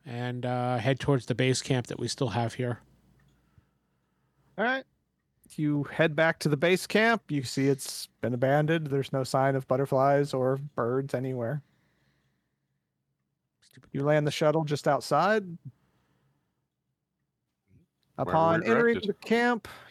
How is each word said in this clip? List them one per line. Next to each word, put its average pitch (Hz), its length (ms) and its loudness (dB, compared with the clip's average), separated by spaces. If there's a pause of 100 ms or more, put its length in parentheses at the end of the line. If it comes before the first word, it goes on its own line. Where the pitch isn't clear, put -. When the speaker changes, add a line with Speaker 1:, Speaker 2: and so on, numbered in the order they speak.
Speaker 1:
and, 123 400 -6
uh, 123 320 -2
head 131 220 0
towards 139 260 0
the 120 100 -4
base 131 260 2
camp 127 260 -2
that - 120 -8
we 120 80 -4
still 123 220 -4
have 113 240 -2
here. 120 260 -6 (1800)
Speaker 2:
All 196 60 -2
right. 262 220 -2 (720)
You 147 260 0
head 160 320 0
back 160 240 2
to 160 100 0
the 147 60 2
base 175 320 2
camp. 220 420 2
You 143 140 -2
see 135 240 0
it's - 400 -2 (140)
been 117 120 -2
abandoned. 147 540 2
There's 135 240 -2
no 135 140 -2
sign 135 300 2
of 131 120 -4
butterflies 139 680 2
or 131 240 0 (180)
birds 131 380 -2
anywhere. 131 480 -4 (2000)
Speaker 1:
Stupid - 320 -20
Speaker 2:
You 139 120 -4
land 147 220 2
the 147 60 0
shuttle 156 320 2
just 151 240 -2
outside. 160 560 2 (2750)
Speaker 3:
Where 135 100 -4
we 156 60 -6
Speaker 2:
Upon 165 320 2
entering 233 320 4
Speaker 3:
directed. 196 140 -4
Speaker 2:
the - 180 -8
camp, 240 400 0 (240)